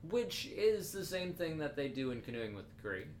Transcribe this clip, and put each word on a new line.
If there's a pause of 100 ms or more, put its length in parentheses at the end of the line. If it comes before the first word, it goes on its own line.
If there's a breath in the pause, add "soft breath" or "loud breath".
Which (100)
is
the
same
thing
that
they
do
in
Canoeing
with
the
Cree. (160)